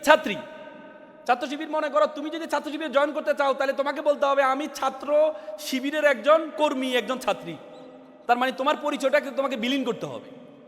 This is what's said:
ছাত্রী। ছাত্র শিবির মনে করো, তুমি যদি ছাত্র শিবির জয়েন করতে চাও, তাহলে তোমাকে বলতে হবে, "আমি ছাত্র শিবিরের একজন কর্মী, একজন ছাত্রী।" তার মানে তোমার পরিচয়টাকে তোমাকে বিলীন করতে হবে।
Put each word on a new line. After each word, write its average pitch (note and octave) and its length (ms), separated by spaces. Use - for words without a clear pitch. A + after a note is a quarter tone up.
ছাত্রী। D4 320
ছাত্র B3+ 200
শিবির D4 220
মনে D#4 200
করো, D4 180
তুমি D4 240
যদি D#4+ 160
ছাত্র D4 240
শিবির D4+ 220
জয়েন C#4+ 200
করতে D4+ 220
চাও, C#4 200
তাহলে C4+ 180
তোমাকে C#4 300
বলতে C#4+ 240
হবে, C#4 160
"আমি C4+ 320
ছাত্র D4 600
শিবিরের C#4+ 460
একজন D4 520
কর্মী, C4 380
একজন B3 240
ছাত্রী।" E3+ 380
তার A#3+ 120
মানে B3+ 140
তোমার C#4+ 240
পরিচয়টাকে C#4 540
তোমাকে C4+ 260
বিলীন B3+ 280
করতে G#3+ 220
হবে। A#2+ 240